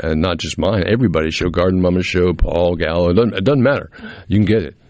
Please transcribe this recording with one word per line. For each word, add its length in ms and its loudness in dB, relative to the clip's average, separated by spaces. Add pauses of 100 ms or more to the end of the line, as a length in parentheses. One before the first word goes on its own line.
uh, 120 -2
not 240 0
just 200 -8
mine, 300 0
everybody's 460 0
show, 160 -2
Garden 320 0
Mama's 240 0
show, 260 0
Paul 460 0
Gallo, 320 0
it 60 2
doesn't, 180 2
it 100 -4
doesn't 180 2
matter. 300 0 (380)
You 80 2
can 80 4
get 180 2
it, 120 -12 (140)